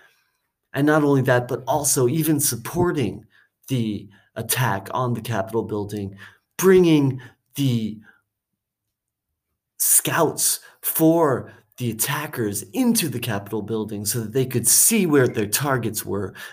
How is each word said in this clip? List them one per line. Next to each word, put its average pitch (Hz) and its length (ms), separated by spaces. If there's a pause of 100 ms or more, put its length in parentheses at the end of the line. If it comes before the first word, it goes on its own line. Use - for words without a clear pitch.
(760)
And 143 120
not 151 180
only 139 160
that, 123 280
but 135 180
also 135 420
even 156 320
supporting 139 840 (420)
the 110 400 (280)
attack 110 580
on 123 180
the 113 80
Capitol 113 440
building, 101 520 (400)
bringing 165 640 (360)
the 117 440 (1800)
scouts - 840 (200)
for 160 720 (240)
the 120 140
attackers 120 720 (100)
into 220 380
the 120 80
Capitol 104 420
building 104 460
so 120 140
that 107 120
they 131 140
could 120 200
see - 380
where 143 240
their 107 180
targets 120 600
were. 98 260 (200)